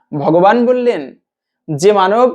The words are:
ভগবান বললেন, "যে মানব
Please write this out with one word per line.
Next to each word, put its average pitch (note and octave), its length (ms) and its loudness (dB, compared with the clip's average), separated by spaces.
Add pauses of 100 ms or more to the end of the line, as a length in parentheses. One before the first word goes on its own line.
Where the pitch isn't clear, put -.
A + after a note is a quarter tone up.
(180)
ভগবান F#3+ 480 2
বললেন, A#3+ 480 -4 (540)
"যে D#3+ 240 0
মানব G3+ 420 2